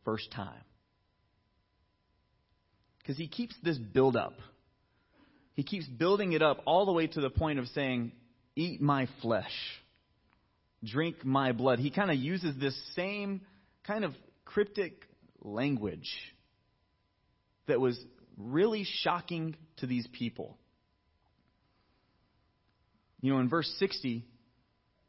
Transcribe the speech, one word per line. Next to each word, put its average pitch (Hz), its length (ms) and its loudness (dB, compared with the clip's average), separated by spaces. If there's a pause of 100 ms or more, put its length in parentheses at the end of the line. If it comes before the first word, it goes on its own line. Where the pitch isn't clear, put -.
first 110 280 -4
time? 95 320 -12 (2500)
'Cause 139 120 -4
he 160 100 -6
keeps 240 320 -8
this 160 180 -2
build 123 380 4
up. - 260 -4 (1120)
He 143 80 -2
keeps 160 260 -6
building 175 460 2
it 156 80 4
up 147 240 4
all 180 220 4
the 196 40 4
way 165 140 4
to 156 160 -4
the 135 80 2
point 151 300 0
of 123 100 -4
saying, 127 440 -2 (420)
"Eat 160 260 -4
my 139 240 4 (160)
flesh, - 640 -2 (1000)
drink 139 400 -2
my 131 280 2
blood." 120 260 4
He 135 140 0
kinda 170 240 2
uses 151 420 -2
this 135 180 0 (200)
same 196 500 -4 (380)
kind 214 200 -2
of 156 140 -4 (280)
cryptic 202 600 -2 (340)
language 107 920 -4 (1300)
that 135 120 4
was 123 240 0 (320)
really 185 480 0
shocking 165 720 -4 (220)
to 135 100 -4
these 123 200 -2
people. - 500 -8 (2750)
You 135 120 4
know, 131 60 4
in 127 80 4
verse 151 280 0
sixty, 123 500 -2 (840)